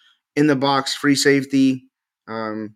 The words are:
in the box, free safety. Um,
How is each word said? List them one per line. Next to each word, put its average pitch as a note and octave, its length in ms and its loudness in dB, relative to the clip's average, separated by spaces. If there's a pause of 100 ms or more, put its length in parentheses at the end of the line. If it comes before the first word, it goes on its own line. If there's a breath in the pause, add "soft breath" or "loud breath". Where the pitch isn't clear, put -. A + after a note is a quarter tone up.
(360 soft breath)
in D3 120 2
the D3 80 2
box, C3+ 400 -2
free C#3+ 200 0
safety. C3+ 720 2 (420)
Um, G#2+ 480 -10